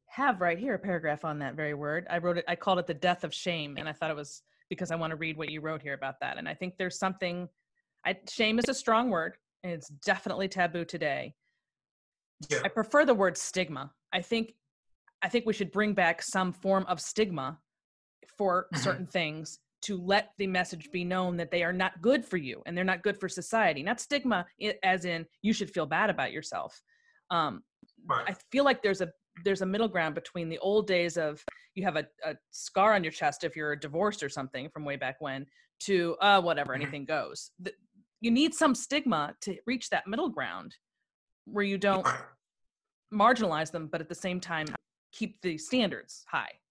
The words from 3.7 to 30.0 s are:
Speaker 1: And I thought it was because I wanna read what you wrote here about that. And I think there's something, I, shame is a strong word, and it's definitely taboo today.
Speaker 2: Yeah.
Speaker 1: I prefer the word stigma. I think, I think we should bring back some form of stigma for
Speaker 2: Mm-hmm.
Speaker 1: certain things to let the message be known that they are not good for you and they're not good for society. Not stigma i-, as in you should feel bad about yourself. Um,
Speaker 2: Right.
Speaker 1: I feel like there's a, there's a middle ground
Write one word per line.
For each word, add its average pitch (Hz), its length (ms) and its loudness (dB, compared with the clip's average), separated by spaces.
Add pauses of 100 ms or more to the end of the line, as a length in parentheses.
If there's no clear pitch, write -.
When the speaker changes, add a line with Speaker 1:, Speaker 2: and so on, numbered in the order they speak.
Speaker 1:
And 156 100 -6
I 147 40 -6
thought 156 180 -4
it 151 40 -2
was 147 280 -12 (260)
because 170 220 -6
I 165 40 0
wanna 160 200 -2
read 156 220 -6
what 156 120 -6
you 156 100 -8
wrote 156 220 -6
here 139 140 -4
about 135 260 -6
that. 131 160 -4
And 160 100 -8
I 156 60 -4
think 185 240 -8
there's 180 220 -4
something, 180 500 -2 (560)
I, 196 100 0 (140)
shame 220 300 2
is 240 100 2
a 262 60 0
strong 240 340 4
word, 165 280 -2 (260)
and 180 100 -4
it's 156 140 -10
definitely 190 600 0
taboo 175 380 0
today. 151 480 -4 (1160)
Speaker 2:
Yeah. - 140 2
Speaker 1:
I 196 40 -2
prefer 226 380 4
the 254 80 6
word 190 240 4
stigma. 151 540 -4 (220)
I 185 80 0
think, 226 320 -2 (720)
I 190 60 -2
think 226 180 2
we 220 60 2
should 208 180 -2
bring 208 220 2
back 170 280 4
some 185 320 0
form 190 340 2
of 175 140 0
stigma 165 580 -2 (760)
for 185 360 2
Speaker 2:
Mm-hmm. 135 100 -2
Speaker 1:
certain 180 240 0
things 156 520 -4 (220)
to 196 180 -4
let 196 380 2
the 202 80 0
message 180 460 -2
be 180 120 -4
known 180 340 0
that 170 120 -4
they 175 140 0
are 170 100 0
not 180 300 -2
good 240 200 6
for - 140 -4
you 135 300 -6
and 170 100 -4
they're 180 60 2
not 185 180 2
good 202 180 0
for 190 80 -4
society. 180 540 2
Not 208 180 -2
stigma 247 460 0 (160)
i-, 214 220 -2
as 185 220 2
in 165 200 -2 (160)
you 214 120 4
should 185 180 -2
feel 160 160 -2
bad 185 240 2
about 147 200 -2
yourself. - 480 -8 (520)
Um, 160 320 0 (420)
Speaker 2:
Right. 123 220 0
Speaker 1:
I 190 80 -4 (160)
feel 269 120 4
like 269 180 4
there's 190 200 2
a, 170 100 -2 (320)
there's 190 180 2
a 190 40 0
middle 208 220 2
ground 165 280 0